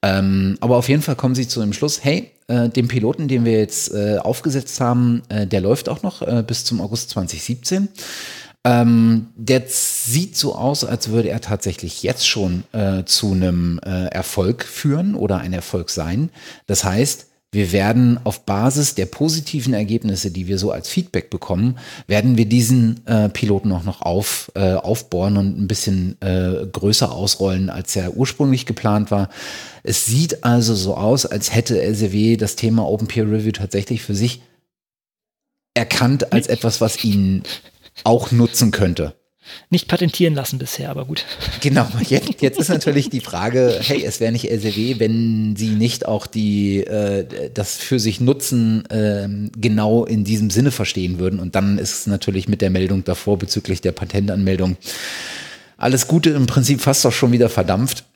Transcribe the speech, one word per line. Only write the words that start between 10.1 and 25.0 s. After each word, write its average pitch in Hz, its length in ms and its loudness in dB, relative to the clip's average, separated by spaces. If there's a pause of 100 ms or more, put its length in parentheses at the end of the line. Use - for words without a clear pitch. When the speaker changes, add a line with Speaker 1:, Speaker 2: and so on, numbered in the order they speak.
Speaker 1:
so - 180 -2
aus, 139 280 -2
als 117 260 -4
würde 110 200 2
er 110 120 -4
tatsächlich - 600 -6
jetzt - 260 0
schon, 92 440 0
äh, 98 320 0
zu 98 300 0
einem, 87 520 2
äh, 90 220 -2
Erfolg 92 560 -2
führen 165 500 -2
oder 98 240 0
ein 90 160 -4
Erfolg 87 380 -6
sein. 95 400 -2 (340)
Das 98 180 -2
heißt, 101 420 0 (240)
wir 101 200 0
werden 113 540 4
auf - 200 -4
Basis 131 500 0
der 92 100 0
positiven 147 680 -2
Ergebnisse, 104 580 -2
die 87 160 -6
wir 98 100 0
so 95 140 0
als - 180 -8
Feedback 175 400 -4
bekommen, 117 500 -2 (260)
werden 110 320 4
wir 117 80 6
diesen, 117 640 4
äh, 107 220 4
Piloten 104 420 0
auch 90 120 -2
noch 92 180 -6
auf-, - 540 -4
äh, 95 180 2
aufbohren 98 640 0